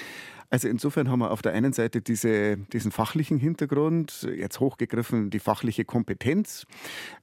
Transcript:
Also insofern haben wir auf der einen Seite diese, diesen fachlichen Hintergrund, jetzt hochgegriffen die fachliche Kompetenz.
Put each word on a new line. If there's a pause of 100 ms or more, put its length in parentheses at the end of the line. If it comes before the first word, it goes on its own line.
(480)
Also
insofern
haben
wir
auf
der
einen
Seite
diese, (160)
diesen
fachlichen
Hintergrund, (100)
jetzt
hochgegriffen
die
fachliche
Kompetenz. (560)